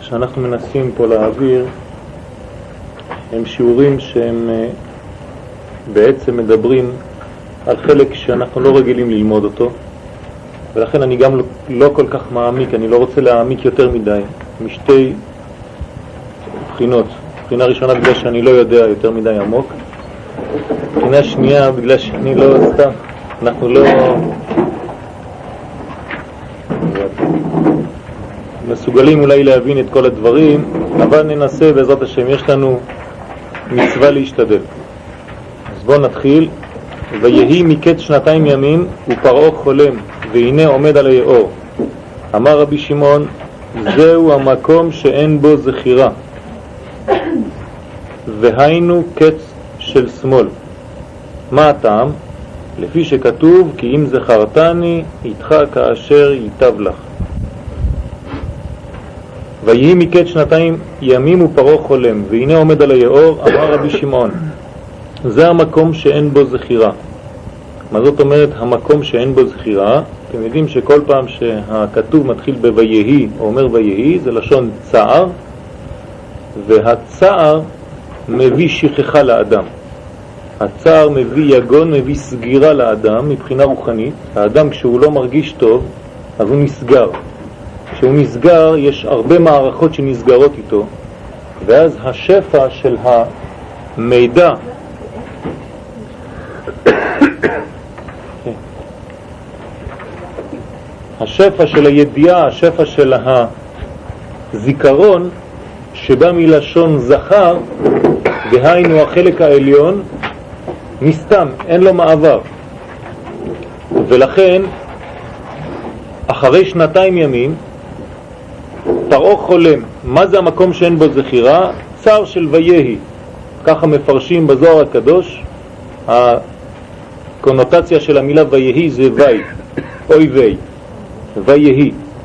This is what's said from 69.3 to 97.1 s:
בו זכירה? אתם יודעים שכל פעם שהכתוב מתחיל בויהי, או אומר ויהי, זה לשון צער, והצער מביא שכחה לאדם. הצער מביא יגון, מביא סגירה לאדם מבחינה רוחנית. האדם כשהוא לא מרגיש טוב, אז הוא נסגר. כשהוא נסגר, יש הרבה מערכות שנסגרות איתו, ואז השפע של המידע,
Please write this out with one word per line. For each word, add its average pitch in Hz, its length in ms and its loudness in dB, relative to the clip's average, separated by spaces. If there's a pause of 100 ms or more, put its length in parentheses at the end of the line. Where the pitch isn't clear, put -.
בו 131 100 4
זכירה? 110 560 0 (280)
אתם 113 140 -8
יודעים 139 240 -2
שכל 147 380 2
פעם 135 220 0
שהכתוב 110 1000 -2
מתחיל 123 280 -4
בויהי, 113 720 2 (120)
או 110 60 -4
אומר 127 260 0
ויהי, 113 480 0
זה 127 120 -4
לשון 117 380 0 (120)
צער, 123 460 2 (1400)
והצער 151 920 2 (680)
מביא 131 400 2
שכחה - 540 0
לאדם. 110 400 2 (960)
הצער 151 500 2
מביא 135 480 2
יגון, 139 340 4
מביא 135 240 -2
סגירה 131 580 0
לאדם 113 560 0
מבחינה 135 340 -2
רוחנית. 127 500 -4 (220)
האדם 113 340 2
כשהוא 123 300 -2
לא 147 120 4
מרגיש 135 400 -2
טוב, 120 320 0 (560)
אז 104 100 -2
הוא 139 80 2
נסגר. 135 520 0 (840)
כשהוא 131 200 0
נסגר, 156 640 4
יש 143 280 -2
הרבה 131 340 2
מערכות 156 540 2
שנסגרות 131 640 2
איתו, 104 280 -4 (800)
ואז 147 380 4
השפע 139 640 0
של 123 280 -4 (1000)
המידע, 123 560 4 (4000)